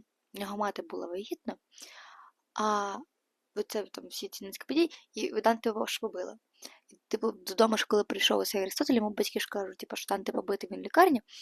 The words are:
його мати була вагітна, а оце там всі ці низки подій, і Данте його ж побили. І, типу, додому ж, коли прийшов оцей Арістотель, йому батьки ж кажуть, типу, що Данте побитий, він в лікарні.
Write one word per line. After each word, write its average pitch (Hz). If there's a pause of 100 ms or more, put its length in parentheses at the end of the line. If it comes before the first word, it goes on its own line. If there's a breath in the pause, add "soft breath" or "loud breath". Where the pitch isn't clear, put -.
(340)
його 202
мати 202
була -
вагітна, 202 (1000 loud breath)
а 208 (580)
оце 208
там -
всі 196
ці -
низки 190
подій, 311 (240 loud breath)
і 214
Данте 226
його 220
ж -
побили. 214 (520 loud breath)
І, - (120)
типу, 220
додому 208
ж, -
коли 208
прийшов 202
оцей 196
Арістотель, 247
йому 214
батьки 208
ж -
кажуть, 190
типу, -
що -
Данте 196
побитий, 202
він 185
в 185
лікарні. 311 (200 loud breath)